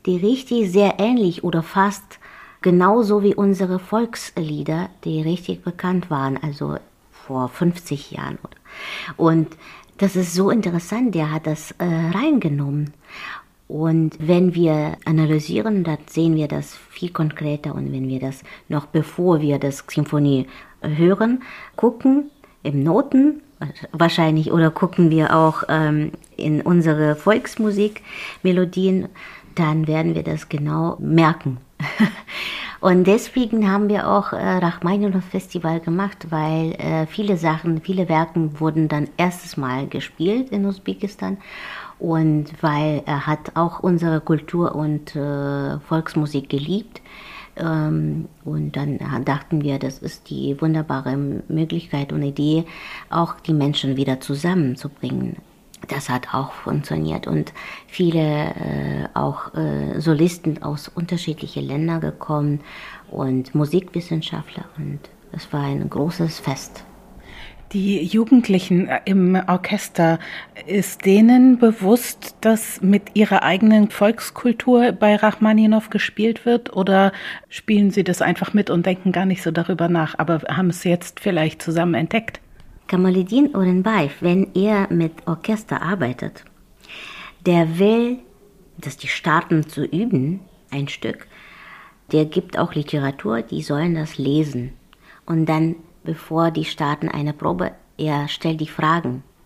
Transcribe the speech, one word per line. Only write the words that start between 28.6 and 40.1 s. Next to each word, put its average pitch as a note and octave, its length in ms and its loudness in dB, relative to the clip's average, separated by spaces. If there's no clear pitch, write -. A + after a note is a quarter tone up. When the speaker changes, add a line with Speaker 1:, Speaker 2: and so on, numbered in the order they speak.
Speaker 1:
dann D#3 320 0
werden D#3+ 300 0
wir D#3 80 -4
das D#3 240 -6
genau D#3 500 -2
merken. D#3 600 2
<laughs> G#3 320 0
Und F3+ 260 4
deswegen A3 640 2
haben G3+ 200 2
wir G3+ 180 0
auch, G3 240 2
äh, F#3+ 240 0
Rachmaninow F#3 680 0
Festival E3+ 580 -4
gemacht, E3+ 500 -4
weil, D#3+ 420 -2
äh, D#3 340 -2
viele G3+ 300 -2
Sachen, D#3+ 460 -2
viele F#3 260 -2
Werken D#3+ 500 0
wurden D#3 300 2
dann D3 200 -2
erstes F3+ 400 -4
Mal C3 280 -4
gespielt A3+ 640 -4